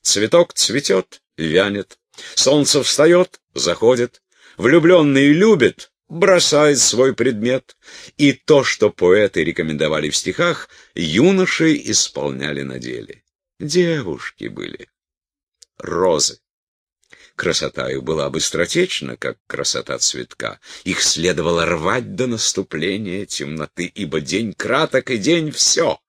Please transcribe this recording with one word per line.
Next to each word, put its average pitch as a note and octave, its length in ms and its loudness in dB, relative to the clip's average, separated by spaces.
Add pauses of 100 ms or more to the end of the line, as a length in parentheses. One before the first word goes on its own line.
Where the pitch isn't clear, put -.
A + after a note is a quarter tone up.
Цветок A2 540 2
цветёт, - 640 -2 (160)
вянет. F#2 600 0 (340)
Солнце C#3+ 480 2
встаёт, E3+ 580 2 (140)
заходит. A2+ 720 0 (340)
Влюблённый D3 720 4
любит, E3 600 2 (200)
бросает D#3 680 4
свой B2+ 360 2
предмет. B2 600 -2 (400)
И C#3+ 160 4
то, C#3 300 4
что - 280 0
поэты F#2 520 2
рекомендовали D2+ 680 -2
в D2 60 -6
стихах, - 540 -4 (240)
юноши D#3+ 840 2
исполняли C#2+ 840 -4
на C2 160 -10
деле. B1 460 -14 (360)
Девушки D3 840 -4
были G1+ 440 -14 (880)
розы. E2+ 640 0 (960)
Красота C#2 540 -4
их C2+ 140 -6
была D2 260 -4
быстротечна, D#2+ 880 -4
как - 200 -8 (100)
красота B1+ 500 -6
цветка. A#1 640 -6 (240)
Их F2+ 180 -4
следовало E2 640 0
рвать G2 500 -4
до B2 120 -2
наступления G2 1000 -6
темноты, D2+ 600 -8
ибо D#2+ 360 -6
день F#2 320 -4
краток C3+ 560 -2
и B2 80 -2
день D3+ 340 0
всё. - 580 0